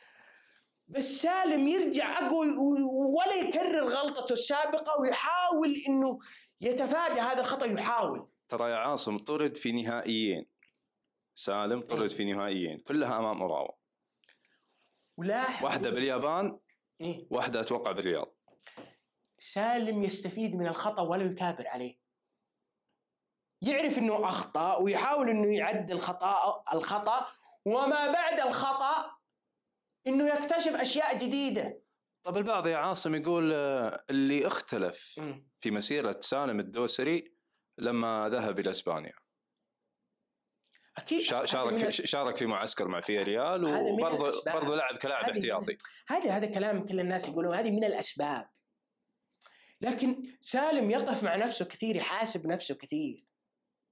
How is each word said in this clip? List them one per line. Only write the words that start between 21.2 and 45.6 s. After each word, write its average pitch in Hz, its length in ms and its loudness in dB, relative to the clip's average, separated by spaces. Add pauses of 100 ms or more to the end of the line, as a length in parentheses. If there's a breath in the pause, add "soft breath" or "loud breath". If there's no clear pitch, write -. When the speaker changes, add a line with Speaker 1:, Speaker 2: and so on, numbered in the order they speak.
Speaker 1:
يكابر 175 420 -4
عليه. 123 320 -8 (1600)
يعرف 285 360 2
إنه 214 320 2
أخطأ 180 460 0
ويحاول 247 540 2
إنه 208 280 4
يعدل 180 420 0
خطأ، 185 640 0 (100)
الخطأ، 208 540 0 (380 loud breath)
وما 277 460 2
بعد 330 280 2
الخطأ 269 760 0 (920)
إنه 269 200 4
يكتشف 302 480 0
أشياء 262 420 0
جديدة. 247 640 -2 (420)
Speaker 2:
طب 180 140 -4
البعض 202 300 0
يا 165 100 2
عاصم 160 380 0
يقول، 160 380 2
آه، 135 560 0
اللي 135 380 2
اختلف - 680 -4
Speaker 1:
مم. 147 300 -10 (140)
Speaker 2:
في - 100 -2
مسيرة 117 500 0
سالم 135 380 0
الدوسري 120 760 -2 (420)
لما 113 520 0
ذهب 110 300 -2
إلى 95 120 0
إسبانيا. 80 420 -4 (1800 soft breath)
Speaker 1:
أكيد. 330 240 -2
Speaker 2:
شا-، 330 120 0
Speaker 1:
هذه 123 120 0
Speaker 2:
شارك 127 260 0
Speaker 1:
من 226 60 0
Speaker 2:
في، 226 100 2
Speaker 1:
ال-، 220 60 0
Speaker 2:
ش-، - 80 -2
شارك 139 360 -2
في 127 80 0
معسكر 107 420 -2
مع 90 120 -2
فياريال، 110 640 0
Speaker 1:
هذا 147 180 2
من - 80 2
Speaker 2:
وبرضه، 160 320 0
Speaker 1:
الأسباب. 147 320 -2
Speaker 2:
برضه 151 200 0
لعب 131 220 -2
كلاعب 135 260 -2
Speaker 1:
هذه - 80 0
من، - 60 -4
Speaker 2:
احتياطي. 101 400 -2 (300 loud breath)